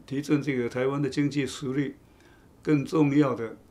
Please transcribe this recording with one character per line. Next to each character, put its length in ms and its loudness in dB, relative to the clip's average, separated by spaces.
提 160 -4
振 200 2
这 160 -2
个 100 -2
台 200 -2
湾 140 0
的 80 0
经 200 0
济 160 -2
实 280 -6
力， 220 -2
更 220 2
重 340 2
要 160 4
的 240 -6